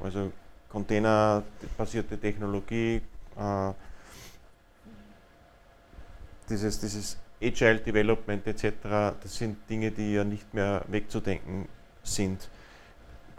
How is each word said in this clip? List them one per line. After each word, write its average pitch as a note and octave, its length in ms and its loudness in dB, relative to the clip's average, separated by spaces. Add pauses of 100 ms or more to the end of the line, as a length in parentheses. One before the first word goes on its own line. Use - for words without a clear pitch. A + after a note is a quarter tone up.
Also F#2+ 280 -2 (360)
Container-basierte G#2+ 1500 2
Technologie, G#2 840 0 (340)
äh, G2 340 0 (2750)
dieses, G#2 300 2
dieses G#2 380 -4 (240)
Agile A2+ 360 6
Development G#2 680 2
et G#2+ 120 0
cetera, G#2 600 2
das G2+ 140 -10
sind A2 340 -4
Dinge, A2 220 0
die G#2 240 0
ja G2+ 80 4
nicht G#2 300 -4
mehr G2 340 2
wegzudenken F#2+ 800 -2 (360)
sind. F#2+ 460 0 (880)